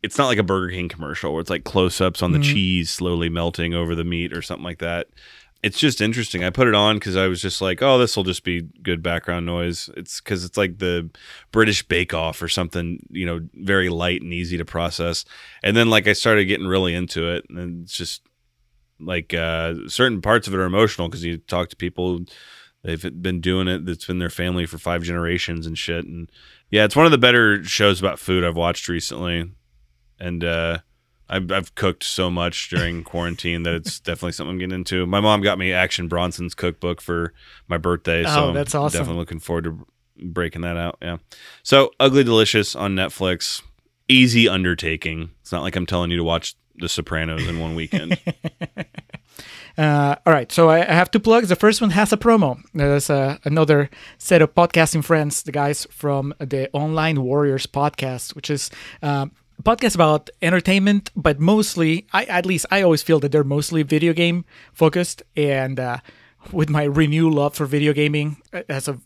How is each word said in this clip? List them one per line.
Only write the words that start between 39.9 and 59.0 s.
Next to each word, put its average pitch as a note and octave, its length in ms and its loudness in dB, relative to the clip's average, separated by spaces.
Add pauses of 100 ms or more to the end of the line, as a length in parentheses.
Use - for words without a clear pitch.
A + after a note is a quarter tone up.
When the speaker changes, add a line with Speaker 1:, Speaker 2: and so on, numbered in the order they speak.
Speaker 1:
breaking E2+ 460 -6
that F2 120 -4
out. E2+ 260 -6
Yeah. E2+ 160 -8 (460)
So, C3+ 360 6
Ugly C3+ 240 6
Delicious A2 520 4
on G2 200 -2
Netflix. F#2 640 -2 (460)
Easy A#2+ 420 6
undertaking. E2 800 -2 (120)
It's - 100 -14
not F2 100 -4
like E2 140 -6
I'm F2+ 100 -2
telling F2 240 -2
you E2+ 80 -2
to E2+ 60 -2
watch E2 320 -2 (220)
The E2+ 120 -8
Sopranos D#2+ 580 -4
in E2 120 -4
one D#2+ 160 -6
weekend. E2 480 -4
Speaker 2:
<laughs> F3 60 -6 (1500)
Uh, D3 380 2 (100)
all E3 80 8
right, C3 180 2
so E3 160 6
I, D#3+ 120 6
I F3+ 140 2
have F3 160 4
two A#3 100 2
plugs. A3 280 4
The F3+ 80 4
first G#3+ 240 4
one G#3+ 120 2
has G#3 200 4
a G#3+ 60 4
promo. G3+ 440 4 (120)
There's, C#3+ 360 2
uh, C#3 360 2
another D3 440 4 (280)
set E3+ 240 4
of D3+ 120 4
podcasting E3 520 4
friends, D3+ 380 0
the C#3+ 100 -10
guys C#3+ 360 -2
from C#3 500 -2
the C3+ 340 -4
Online D#3 500 0
Warriors C#3 420 0
podcast, C3+ 680 -4
which D3 140 -12
is, C#3+ 200 -4 (320)